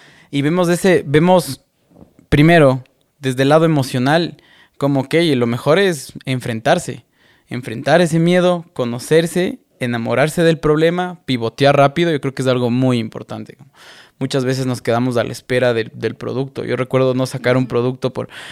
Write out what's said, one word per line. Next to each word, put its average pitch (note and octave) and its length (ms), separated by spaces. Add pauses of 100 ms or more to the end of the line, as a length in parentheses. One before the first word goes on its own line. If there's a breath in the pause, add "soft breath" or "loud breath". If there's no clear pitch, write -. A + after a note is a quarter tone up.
(300 soft breath)
y C#3+ 140
vemos E3+ 260
ese, F3 380
vemos D#3+ 580 (600)
primero, D3 560 (360)
desde C3 240
el C#3 60
lado D#3+ 160
emocional, D3 720 (400 soft breath)
como, C#3 240
ok, C3 120 (220)
lo A#2+ 100
mejor A#2+ 320
es F3+ 360 (100)
enfrentarse, B2+ 840 (420 soft breath)
enfrentar B2 520
ese E3 180
miedo, F3 540
conocerse, D#3+ 880 (200)
enamorarse A#2+ 640
del E3 140
problema, E3+ 680
pivotear C3 500
rápido, C#3 360
yo C#3 100
creo C3+ 120
que C3+ 100
es B2+ 40
algo B2 220
muy B2+ 280
importante. A2 600 (640 loud breath)
Muchas C3+ 260
veces C3 200
nos B2 160
quedamos A#2+ 360
a A2 80
la A#2+ 80
espera B2 400
del, A2+ 220
del A#2 200
producto. A#2+ 480
Yo A#2+ 140
recuerdo C3 360
no C3 120
sacar B2+ 320
un B2+ 100
producto B2 460
por, A#2 160 (220 loud breath)